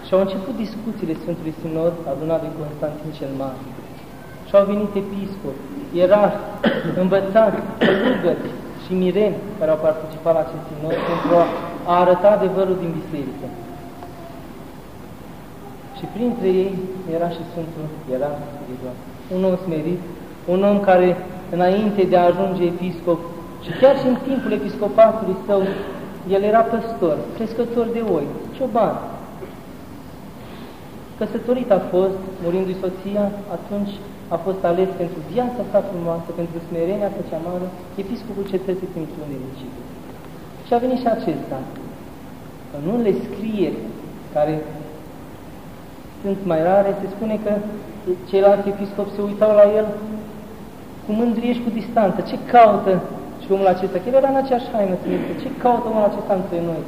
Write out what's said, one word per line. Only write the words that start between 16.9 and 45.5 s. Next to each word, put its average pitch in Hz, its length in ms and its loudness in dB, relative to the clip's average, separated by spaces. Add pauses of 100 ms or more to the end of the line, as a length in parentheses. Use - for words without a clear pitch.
era 170 200 0
și 160 140 -10
Sfântul 156 360 -8 (240)
Ierarh 143 300 -2 (140)
Spiritual, 123 420 -10 (380)
un 185 140 0
om 180 160 4
smerit, 165 360 -2 (540)
un 185 60 4 (100)
om 202 80 6 (100)
care, 180 200 8 (480)
înainte 196 540 4
de 180 80 8
a 175 120 8
ajunge 185 420 0
episcop, 175 480 -2 (440)
și 180 60 -8 (100)
chiar 269 200 10
și 254 120 0
în 233 60 2 (100)
timpul 233 300 0
episcopatului 202 800 4 (100)
său, 196 160 4 (720)
el 196 160 6
era - 120 8 (100)
păstor, 170 440 0 (200)
crescător 233 500 -2 (100)
de 233 60 0 (140)
oi, 139 100 0 (300)
cioban. 220 400 2 (2250)
Căsătorit 240 580 -2
a - 20 2 (120)
fost, 190 280 2 (240)
murindu-i 185 380 0
soția, 196 420 -2 (320)
atunci 202 380 -4 (400)
a - 20 0 (100)
fost 190 240 -2
ales 185 200 2 (120)
pentru 165 160 -4 (160)
viața 233 360 0
sa 202 100 4 (100)
frumoasă, 170 380 -4 (120)
pentru 165 160 -4 (100)
smerenia 185 480 0
sa - 160 -6
cea 160 180 -4
mare, 180 180 -4 (360)
episcopul 196 500 -6
cetății 185 400 -4
Timișoara. 135 800 -10 (960)
Și - 80 0
a 233 100 4
venit 254 180 0
și 233 140 2
acesta. 143 420 -4 (1160)
În 143 60 -8 (120)
unele 226 180 4 (120)
scrieri 202 560 -2 (560)
care 151 180 2 (1700)